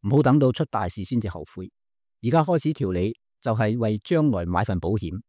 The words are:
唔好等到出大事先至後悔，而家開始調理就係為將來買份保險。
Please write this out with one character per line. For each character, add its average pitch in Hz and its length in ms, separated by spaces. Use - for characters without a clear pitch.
唔 107 120
好 151 60
等 139 140
到 131 140
出 151 140
大 104 240
事 98 160
先 120 160
至 107 100
後 78 140
悔， 92 160
而 117 80
家 160 120
開 165 180
始 - 120
調 101 200
理 92 240
就 117 140
係 110 240
為 107 240
將 156 280
來 90 160
買 90 180
份 92 160
保 87 120
險。 95 360